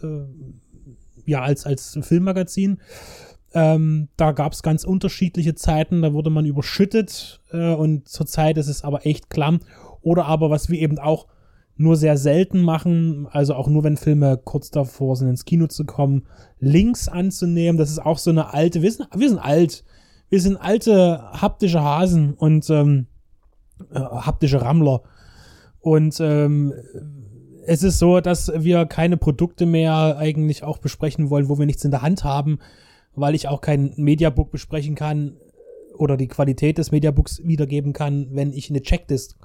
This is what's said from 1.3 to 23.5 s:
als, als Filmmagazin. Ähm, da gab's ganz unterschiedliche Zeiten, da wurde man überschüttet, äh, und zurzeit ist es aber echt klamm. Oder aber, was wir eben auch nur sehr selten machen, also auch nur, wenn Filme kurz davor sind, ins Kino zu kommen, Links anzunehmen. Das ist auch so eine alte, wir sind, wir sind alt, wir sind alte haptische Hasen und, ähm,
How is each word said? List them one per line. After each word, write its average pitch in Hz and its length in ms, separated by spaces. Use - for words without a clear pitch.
als, 143 240
als 143 360
Filmmagazin. 185 760
Ähm, 156 640
da 151 160
gab's 147 280
ganz 160 220
unterschiedliche 175 720
Zeiten, 165 480
da 151 100
wurde 156 160
man 156 160
überschüttet, 190 960
äh, 170 220
und 156 340
zurzeit 156 500
ist 147 100
es 147 160
aber 143 240
echt - 240
klamm. 156 300
Oder 170 240
aber, 156 260
was 151 180
wir 170 100
eben 151 200
auch 151 260
nur 160 180
sehr 151 220
selten 175 440
machen, 165 680
also 143 240
auch 131 120
nur, 151 160
wenn 151 140
Filme 143 400
kurz - 340
davor 135 440
sind, 131 140
ins 123 160
Kino 165 220
zu 156 180
kommen, 139 400
Links 151 480
anzunehmen. 175 720
Das 156 120
ist 156 100
auch 156 180
so - 120
eine 160 240
alte, 165 280
wir 196 100
sind, 233 240
wir 262 140
sind 196 100
alt, 151 440
wir 190 120
sind 190 160
alte 185 640
haptische 170 500
Hasen 151 500
und, 156 360
ähm, 147 380